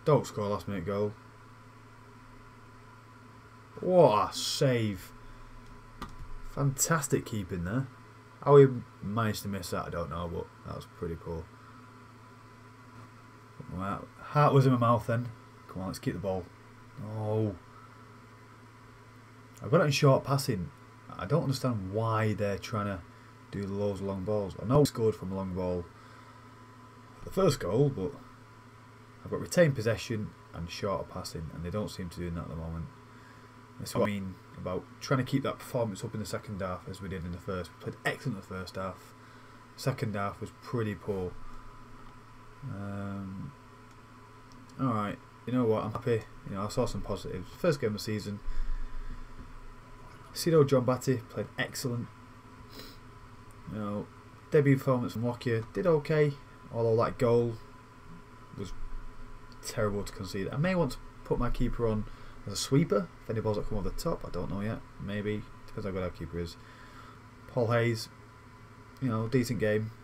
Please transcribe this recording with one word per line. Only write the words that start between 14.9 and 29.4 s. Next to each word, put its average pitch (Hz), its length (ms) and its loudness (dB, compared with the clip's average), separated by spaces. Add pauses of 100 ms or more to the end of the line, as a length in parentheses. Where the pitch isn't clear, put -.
then. 120 220 0 (400)
Come - 140 -8
on, 95 60 -4
let's - 100 -6
keep - 160 -4
the 90 60 -6
ball. 95 240 -2 (560)
No. 107 540 0 (2000)
I've 98 80 -8
got 156 100 8
it 180 40 4
in 147 80 4
short 139 320 6
passing. 123 460 0 (460)
I - 80 -6
don't 143 180 2
understand 117 500 -2
why 110 420 2
they're 101 240 0
trying 104 280 -4
to 98 140 -4 (520)
do 101 140 -4
loads 101 340 -2
of 98 60 -4
long 98 180 -2
balls. 101 360 0
I - 60 -6
know 135 140 6
we 147 60 8
scored 110 280 2
from 95 180 -6
a 95 40 -4
long 95 180 -4
ball 90 300 -2 (1400)
the - 60 -10
first 180 300 4
goal, 113 280 4
but... 92 240 -2 (1120)
I've - 60 -10
got 104 100 -2